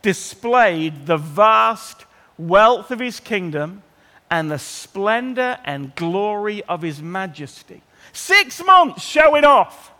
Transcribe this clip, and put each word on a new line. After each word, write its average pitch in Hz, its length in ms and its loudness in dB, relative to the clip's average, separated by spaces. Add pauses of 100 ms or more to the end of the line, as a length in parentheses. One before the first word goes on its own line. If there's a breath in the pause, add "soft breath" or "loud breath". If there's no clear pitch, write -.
displayed 170 1040 -2
the 165 100 2
vast 214 880 0 (300 soft breath)
wealth 202 540 2
of 240 80 -6
his 247 220 -8
kingdom 180 640 -8 (480 soft breath)
and 160 200 -4
the 147 80 -6
splendor 247 1040 -6
and 139 300 -12
glory 208 720 -6
of 165 180 -8
his 151 180 -10
majesty." 165 800 -14 (300 soft breath)
Six 370 520 -2
months 370 380 4
showing 302 420 4
off. 262 540 2